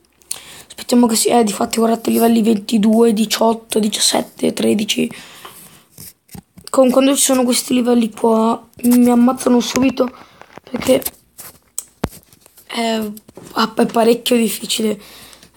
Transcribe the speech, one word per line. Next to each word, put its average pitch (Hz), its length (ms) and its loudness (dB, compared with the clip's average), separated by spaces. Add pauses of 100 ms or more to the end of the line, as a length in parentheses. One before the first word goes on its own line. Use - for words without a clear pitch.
(680)
Aspettiamo - 400 0
che 220 100 -2
si, - 120 0
eh, 240 160 4
difatti 220 340 -4
guardate 226 300 -2
i 226 60 0
livelli 233 260 2
ventidue, 220 720 2
diciotto, 226 680 -2
diciassette, - 720 -2
tredici. 226 580 -2 (1600)
Con, 262 200 4
quando 269 240 2
ci 262 100 0
sono 254 200 2
questi 247 300 -2
livelli 240 360 0
qua 226 560 0 (180)
mi 240 260 4
ammazzano 247 480 2
subito 247 520 -2 (600)
perché 262 320 0 (1600)
è, 226 380 -4
è 220 840 -4
parecchio 233 500 0
difficile 214 640 -4 (560)